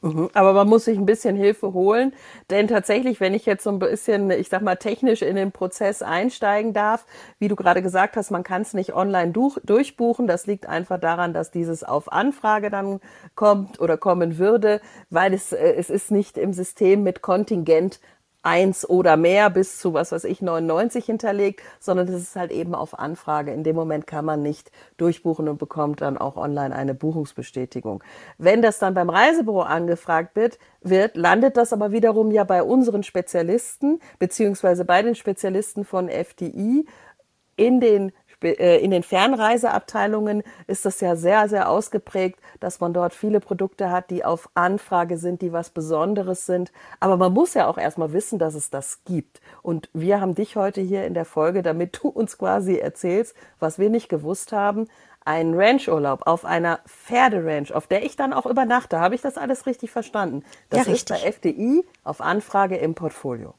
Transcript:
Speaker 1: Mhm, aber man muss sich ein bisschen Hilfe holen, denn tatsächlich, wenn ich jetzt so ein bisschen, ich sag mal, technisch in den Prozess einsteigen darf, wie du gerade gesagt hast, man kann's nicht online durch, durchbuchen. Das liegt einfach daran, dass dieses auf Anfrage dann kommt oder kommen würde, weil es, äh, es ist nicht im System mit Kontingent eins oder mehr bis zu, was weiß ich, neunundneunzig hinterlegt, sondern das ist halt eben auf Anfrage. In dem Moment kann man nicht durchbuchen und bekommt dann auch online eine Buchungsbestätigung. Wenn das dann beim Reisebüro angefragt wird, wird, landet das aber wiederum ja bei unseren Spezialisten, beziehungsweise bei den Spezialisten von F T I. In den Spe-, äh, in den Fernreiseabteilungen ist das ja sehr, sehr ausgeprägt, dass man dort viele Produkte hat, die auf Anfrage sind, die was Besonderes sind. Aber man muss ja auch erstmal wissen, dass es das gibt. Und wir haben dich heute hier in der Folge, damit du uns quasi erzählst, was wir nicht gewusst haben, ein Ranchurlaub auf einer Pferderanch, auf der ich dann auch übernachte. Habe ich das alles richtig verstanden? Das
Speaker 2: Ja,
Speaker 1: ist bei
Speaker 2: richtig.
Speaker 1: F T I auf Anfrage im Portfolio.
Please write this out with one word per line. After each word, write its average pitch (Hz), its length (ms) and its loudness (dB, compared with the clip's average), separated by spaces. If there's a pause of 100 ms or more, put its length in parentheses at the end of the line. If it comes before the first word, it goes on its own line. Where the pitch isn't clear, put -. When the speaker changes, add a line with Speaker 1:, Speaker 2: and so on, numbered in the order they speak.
Speaker 1:
Mhm, 156 300 -2
aber 196 220 6
man 202 120 6
muss 220 200 6
sich 226 100 2
ein 196 80 0
bisschen 208 320 2
Hilfe 202 380 0
holen, 220 400 2 (340)
denn 202 200 2
tatsächlich, 226 520 0
wenn 190 140 0
ich 214 100 -4
jetzt 202 200 0
so - 40 -2
ein 202 100 -2
bisschen, 202 520 0
ich 185 180 0
sag 190 140 -2
mal, 214 140 0
technisch 226 440 0
in 208 160 0
den 196 160 -2
Prozess 196 480 -4
einsteigen 208 720 -2
darf, 214 320 0 (340)
wie 208 100 -2
du 202 60 0
gerade 185 280 2
gesagt 185 340 0
hast, 208 140 -4
man 180 120 -4
kann's 185 300 -6
nicht 190 220 -4
online 185 380 0
durch, 262 300 0
durchbuchen. 240 640 0
Das 180 200 0
liegt 202 180 -4
einfach 175 340 -4
daran, 170 360 -2
dass 165 160 -4
dieses 165 340 -4
auf - 260 -4
Anfrage 214 600 0
dann 196 300 -6 (340)
kommt 202 440 2
oder 165 200 0
kommen 175 400 0
würde, 208 420 2 (300)
weil 185 240 2
es, - 180 -6
äh, - 220 4
es - 160 -4
ist - 200 -2
nicht 208 280 -2
im 190 160 -2
System 190 480 2
mit 185 180 -2
Kontingent 180 800 0 (420)
eins 180 460 2
oder 175 300 6
mehr 190 320 6
bis 190 280 0
zu, 175 140 -2
was 160 200 -2
weiß 170 120 -6
ich, - 160 -4
neunundneunzig 170 640 -2
hinterlegt, 202 560 -2 (180)
sondern 180 280 0
das 185 100 -4
ist 175 200 -10
halt 180 160 -6
eben 170 220 -6
auf - 240 -8
Anfrage. 151 540 -6
In 156 120 -6
dem 160 120 0
Moment 160 300 -4
kann 151 180 -8
man 156 160 -2
nicht 147 300 -6 (260)
durchbuchen 165 500 -2
und 147 120 -4
bekommt 147 420 -4
dann 143 160 -4
auch - 220 -6
online 143 360 -4
eine 135 200 -4
Buchungsbestätigung. 127 1080 -8 (360)
Wenn 202 240 4
das 214 160 4
dann 190 160 0
beim 175 160 0
Reisebüro 220 500 4
angefragt 170 760 -2
wird, 226 220 0 (220)
wird, 190 380 2
landet 208 400 4
das 240 160 2
aber 208 180 -2
wiederum 220 380 4
ja 208 140 4
bei 185 180 2
unseren 226 400 2
Spezialisten, 190 960 -2 (180)
beziehungsweise 185 680 0
bei 180 160 4
den 233 140 0
Spezialisten 196 680 -4
von 185 240 -4
F - 240 -6
T - 140 -10
I. 240 400 -2 (720)
In 247 220 4
den 208 340 4 (140)
Spe-, - 320 -4
äh, 175 200 6
in 190 120 2
den 180 120 2
Fernreiseabteilungen 214 1400 0 (240)
ist - 200 -4
das - 160 -4
ja 175 120 2
sehr, 190 360 4
sehr 196 180 0
ausgeprägt, 185 720 -2 (180)
dass - 220 -8
man 175 140 -4
dort 175 180 0
viele 214 260 -2
Produkte 190 520 -4
hat, 180 180 -4
die 180 160 -6
auf 170 300 -2
Anfrage 175 640 0
sind, 175 240 -6
die 175 100 -4
was 170 160 -6
Besonderes 180 800 -4
sind. 180 260 -2 (280)
Aber 190 180 2
man 185 160 4
muss 320 180 2
ja 202 140 2
auch - 100 -2
erstmal 156 380 -4
wissen, 208 240 -4
dass 160 160 -2
es 147 160 -8
das - 340 -10
gibt. - 380 -8 (180)
Und 165 320 -6
wir 190 300 0
haben 190 120 -2
dich 208 220 -6
heute 202 240 -2
hier 190 240 -4
in 180 80 -6
der 170 140 -4
Folge, 175 360 -2
damit 175 400 -4
du 294 60 -2
uns - 300 -6
quasi 190 400 0
erzählst, 190 560 -4 (240)
was 160 200 -6
wir 202 120 2
nicht 226 180 -2
gewusst 160 440 -6
haben, 208 360 -2 (380)
ein 165 260 0
Ranchurlaub 170 720 2
auf 165 200 0
einer 170 400 -2
Pferderanch, 180 880 0
auf - 140 -4
der 196 180 0
ich - 100 -8
dann 269 160 -2
auch 262 140 -2
übernachte. 247 540 0
Habe 190 160 2
ich - 40 -6
das 277 160 -6
alles 269 300 -6
richtig 240 240 -6
verstanden? 185 540 -6 (260)
Das - 160 2
Speaker 2:
Ja, 180 80 0
Speaker 1:
ist - 160 -4
bei 196 60 -4
Speaker 2:
richtig. - 120 -2
Speaker 1:
F 214 120 -8
T 170 100 0
I 262 340 0 (200)
auf - 180 -8
Anfrage 196 560 0
im 160 160 -2
Portfolio. 139 640 -8